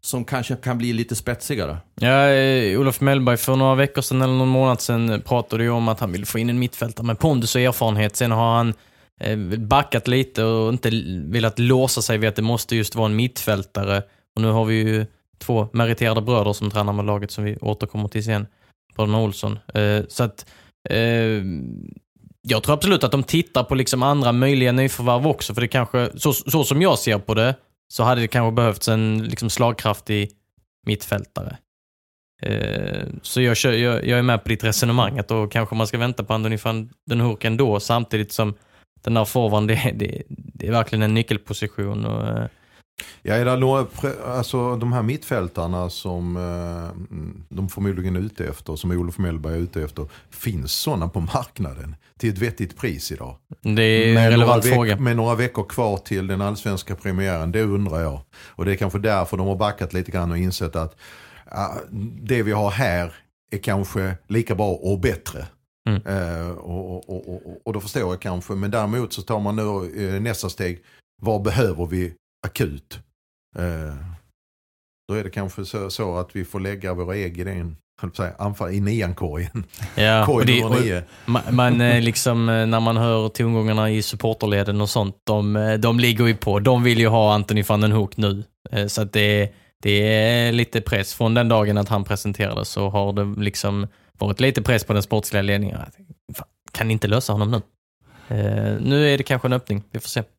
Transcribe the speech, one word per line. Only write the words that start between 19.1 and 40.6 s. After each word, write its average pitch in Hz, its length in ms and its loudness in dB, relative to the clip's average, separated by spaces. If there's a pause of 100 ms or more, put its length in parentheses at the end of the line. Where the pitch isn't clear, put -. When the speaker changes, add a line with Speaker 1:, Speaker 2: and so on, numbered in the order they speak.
Speaker 2:
Olsson. 107 380 -2 (160)
Eh, 104 340 2
så - 160 -2
att, - 220 -8 (440)
eh, 113 520 2 (1040)
jag 110 140 2
tror 147 120 4
absolut 180 300 2
att 120 80 4
de 139 100 2
tittar 160 420 2
på 139 100 -2
liksom 131 280 0
andra 139 300 4
möjliga 127 400 4
nyförvärv 127 540 2
också, - 280 -2
för 120 60 0
det 120 80 0
kanske, 120 480 0
så, 147 160 2
så 139 320 0
som 143 180 2
jag 165 160 4
ser 107 200 2
på 110 160 -2
det, 117 200 2 (380)
så - 100 -2
hade 120 180 4
det 113 80 0
kanske 113 260 2
behövts 117 340 2
en 110 340 2
liksom 113 280 -4
slagkraftig 107 800 0 (560)
mittfältare. - 720 -4 (840)
Eh, 50 640 -4 (160)
så - 180 -2
jag 120 160 4
kör, 127 160 2
jag, 117 340 0
jag 123 120 2
är 123 40 2
med 120 200 2
på - 60 -8
ditt 113 160 -2
resonemang 117 540 2
att - 100 -4
då 110 180 0
kanske 110 280 -2
man 110 120 0
ska 117 120 -4
vänta 120 260 -2
på 110 100 -2
Anthony 110 300 -2
van 113 260 -4 (160)
den 117 140 0
Hoek 117 240 0
ändå, 113 360 2
samtidigt 110 520 -2
som 104 220 0 (500)
den 117 100 0
där 110 100 4
forwarden, 107 420 2
det, 110 280 0
det, - 340 -6
det - 380 -12